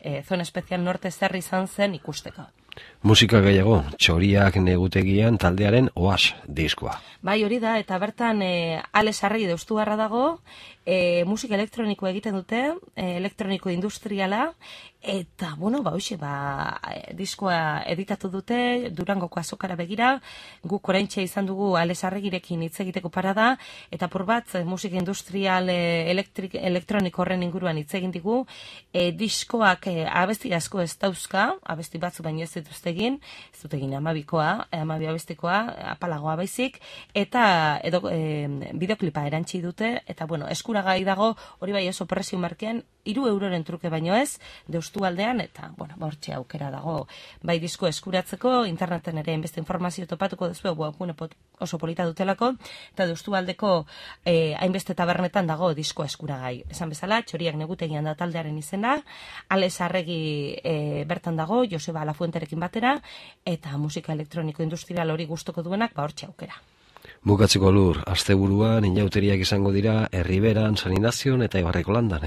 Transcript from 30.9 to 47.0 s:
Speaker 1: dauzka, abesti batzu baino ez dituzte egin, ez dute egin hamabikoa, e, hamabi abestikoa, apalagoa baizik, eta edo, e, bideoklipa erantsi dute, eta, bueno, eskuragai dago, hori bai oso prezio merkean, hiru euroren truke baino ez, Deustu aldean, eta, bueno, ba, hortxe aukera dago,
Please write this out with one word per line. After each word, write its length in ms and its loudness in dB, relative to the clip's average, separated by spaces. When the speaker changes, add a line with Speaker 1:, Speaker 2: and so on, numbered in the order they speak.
Speaker 1:
dauzka, 540 0
abesti 400 -8
batzu 240 -6
baino 160 -4
ez 120 -8
dituzte 360 -8
egin, 300 -2
ez 80 -20
dute 160 -6
egin 160 -4
hamabikoa, 560 0
e, 100 -4
hamabi 240 -2
abestikoa, 540 -2
apalagoa 480 -4
baizik, 380 -4
eta 300 2
edo, 240 0
e, 640 -4
bideoklipa 560 -2
erantsi 320 -4
dute, 440 -4
eta, 200 -8
bueno, 240 -6
eskuragai 560 0
dago, 280 2
hori 180 -2
bai 100 0
oso 220 -6
prezio 320 -2
merkean, 400 -4
hiru 240 0
euroren 340 0
truke 280 -6
baino 260 0
ez, 200 0
Deustu 400 -4
aldean, 340 0
eta, 380 -10
bueno, 180 -12
ba, 140 -8
hortxe 260 -10
aukera 380 -8
dago, 320 -6